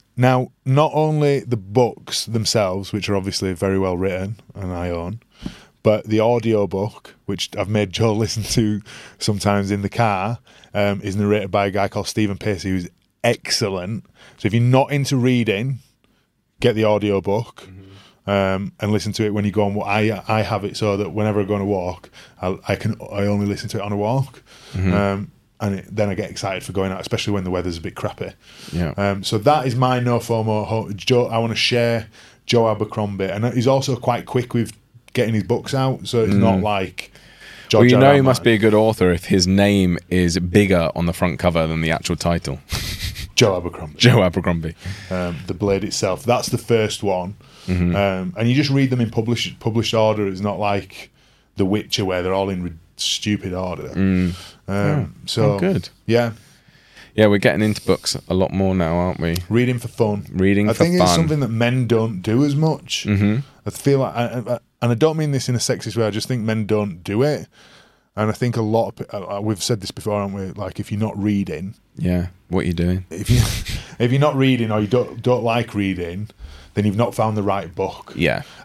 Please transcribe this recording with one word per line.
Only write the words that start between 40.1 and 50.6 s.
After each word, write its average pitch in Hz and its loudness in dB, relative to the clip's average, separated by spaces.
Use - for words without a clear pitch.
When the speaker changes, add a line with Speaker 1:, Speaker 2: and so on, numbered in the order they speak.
Speaker 2:
is 90 2
bigger 90 4
on 87 -2
the 82 0
front 82 -2
cover 82 2
than 80 -2
the 80 0
actual 80 -2
title. 85 -2
<laughs> - -8
Speaker 1:
Joe 101 4
Abercrombie. 82 -8
Speaker 2:
Joe 120 6
Abercrombie. 85 0
Speaker 1:
Um, 90 -4
The 95 -6
Blade 98 0
itself. 92 -4
That's 117 0
the - -2
first 110 0
one. 95 -2
Speaker 2:
Mm-hmm. 87 2
Speaker 1:
Um, 92 0
and 117 0
you 123 2
just 143 2
read 135 2
them 123 0
in 110 -2
publish-, 110 -4
published 110 -2
order. 107 2
It's 95 -6
not 101 -2
like 101 -4